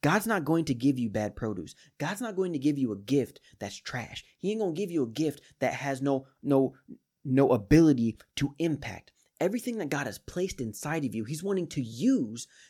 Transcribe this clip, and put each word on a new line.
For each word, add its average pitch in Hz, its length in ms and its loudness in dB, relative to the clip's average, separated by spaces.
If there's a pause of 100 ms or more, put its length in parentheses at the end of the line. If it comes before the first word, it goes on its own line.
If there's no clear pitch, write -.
God's 190 260 2
not 196 200 0
going 165 180 2
to 139 100 -2
give 127 240 2
you 117 120 -2
bad 104 260 -2
produce. 98 380 -6 (240)
God's 202 240 -4
not 220 120 -6
going 185 200 -2
to 143 40 -2
give 143 200 2
you 123 140 0
a 98 40 -4
gift 117 440 0 (180)
that's 98 180 -8
trash. - 480 -10 (140)
He 185 120 -2
ain't 220 100 -2
gonna 185 120 0
give 180 180 -4
you 165 120 0
a 120 40 2
gift 143 360 -2 (160)
that - 160 0
has 135 260 -4
no, 135 280 0 (140)
no, 135 340 2 (500)
no 135 240 4
ability 123 640 6 (200)
to 139 220 -2
impact. 147 540 -4 (300)
Everything 226 360 -2
that 165 100 -6
God 143 160 -2
has 113 140 -8
placed - 420 -6
inside 147 460 -4
of 110 80 -4
you, 110 100 -4
he's 151 180 -8
wanting 190 260 -2
to - 120 -6
use 120 680 -2 (240)